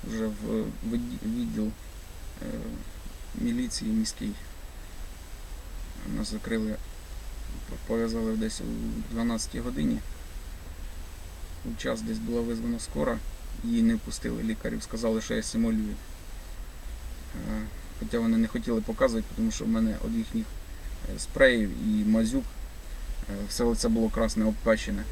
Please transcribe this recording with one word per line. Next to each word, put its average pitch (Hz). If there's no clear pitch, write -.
вже 110
в 107
відді-, -
відділ, 113
е, 107
міліції 233
міський. 220
Нас 107
закрили, 110
пов'язали 113
десь 110
о -
дванадцятій 117
годині. 123
У 117
час 120
десь 110
була 117
визвана 117
скора, 143
її 117
не 113
впустили 113
лікарів, 113
сказали, 110
що 113
я 110
симулюю. 110
Е, 107
хоча 110
вони 113
не 113
хотіли 113
показувати, 113
тому 113
що -
в -
мене 113
від 113
їхніх, 113
е, -
спреїв 123
і 107
мазюк, 113
е, 101
все -
лице 117
було 113
красне, 110
обпечене. 107